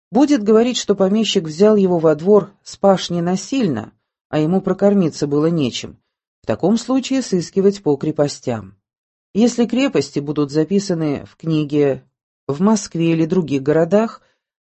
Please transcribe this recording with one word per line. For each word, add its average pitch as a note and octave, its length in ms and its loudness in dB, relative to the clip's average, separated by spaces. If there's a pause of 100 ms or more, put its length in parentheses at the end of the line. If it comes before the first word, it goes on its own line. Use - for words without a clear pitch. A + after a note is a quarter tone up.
(100)
будет C#4 320 2
говорить, A3+ 340 2
что - 180 -2
помещик G3 500 0
взял F3 300 4
его F#3 240 2
во D#3+ 160 4
двор F#3+ 360 2 (120)
с - 140 -20
пашни F3+ 440 0
насильно, F3+ 720 -2 (360)
а D3+ 100 -2
ему E3 220 2
прокормиться F#3+ 680 0
было D3 200 0
нечем, D3+ 520 -4 (440)
в - 40 -20
таком E3+ 300 0
случае C4 460 -2
сыскивать F#3+ 600 -2
по D3 140 0
крепостям. C3+ 800 -4 (580)
Если A#3 300 2
крепости A#3 560 -2
будут C#3+ 320 -4
записаны D#3 720 -2
в - 120 -20
книге D3 680 -2 (420)
«в C#3+ 140 -6
Москве» F#3 520 0
или D#3+ 120 0
других D#3 380 -2
городах, E3 580 0 (460)